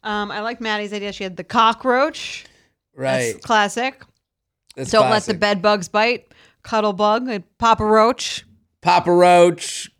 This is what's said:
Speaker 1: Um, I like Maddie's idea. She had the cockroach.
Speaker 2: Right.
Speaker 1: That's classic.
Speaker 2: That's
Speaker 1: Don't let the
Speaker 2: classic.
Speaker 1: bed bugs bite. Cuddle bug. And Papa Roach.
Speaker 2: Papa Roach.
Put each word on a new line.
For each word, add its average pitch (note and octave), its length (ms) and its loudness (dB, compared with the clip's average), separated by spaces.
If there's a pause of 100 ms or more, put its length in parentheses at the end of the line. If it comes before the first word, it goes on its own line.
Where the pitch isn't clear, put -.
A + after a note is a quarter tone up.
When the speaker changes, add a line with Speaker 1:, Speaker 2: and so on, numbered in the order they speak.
Speaker 1:
Um, G#3 280 -6
I G#3 100 -8
like A#3 200 -8
Maddie's G#3 320 -6
idea. G3+ 180 -8
She G3 120 -12
had F#3 140 -10
the F#3 60 -12
cockroach. A#3+ 1000 -2 (500)
Speaker 2:
Right. C3 380 -2
Speaker 1:
That's - 120 -16
classic. A#3 580 -2 (720)
Speaker 2:
That's C3+ 160 -8
Speaker 1:
Don't A3 180 4
let G#3+ 140 0
the A3 100 -4
Speaker 2:
classic. F3 60 -8
Speaker 1:
bed G#3 220 0
bugs G#3 280 0
bite. A3+ 420 -2 (320)
Cuddle G#3+ 300 -2
bug. G#3 340 0
And G#3 160 -8 (140)
Papa A3+ 280 2
Roach. A3 600 0 (360)
Speaker 2:
Papa F3 300 2
Roach. F3 760 4 (100)